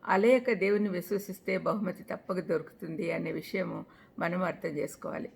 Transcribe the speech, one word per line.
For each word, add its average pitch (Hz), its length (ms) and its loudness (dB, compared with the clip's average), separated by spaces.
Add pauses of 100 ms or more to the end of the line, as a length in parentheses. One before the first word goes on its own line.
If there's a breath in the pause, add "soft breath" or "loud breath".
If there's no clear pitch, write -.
అలయక 240 480 6
దేవుని 202 360 4
విశ్వసిస్తే 190 680 -2
బహుమతి 180 440 0
తప్పక 180 380 -6
దొరుకుతుంది 165 720 -4
అనే 165 200 -2
విషయము 165 520 -4 (340 loud breath)
మనం 175 240 -2
అర్థం 170 280 -4
చేసుకోవాలి. - 640 -6